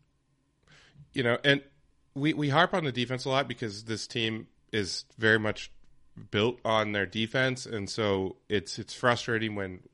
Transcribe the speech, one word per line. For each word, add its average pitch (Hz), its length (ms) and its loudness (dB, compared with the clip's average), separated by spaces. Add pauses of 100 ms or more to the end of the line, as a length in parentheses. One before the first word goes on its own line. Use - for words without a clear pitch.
(1120)
You 123 120 0
know, 120 200 4
and 143 160 4 (540)
we, 147 180 0
we 147 160 -2
harp 160 240 4
on 175 120 0
the 131 80 -2
defense 123 340 -2
a - 20 -4
lot 135 180 2
because 113 380 -8
this 110 220 -6
team 113 400 -4 (260)
is 104 320 -2 (140)
very 110 200 6
much 107 320 -4 (600)
built 113 340 2
on 110 280 2
their 101 140 0
defense, 127 600 -2
and 101 220 -6
so 98 480 0 (120)
it's, 101 300 -2
it's 104 140 -10
frustrating 113 600 0
when, 95 260 -6 (140)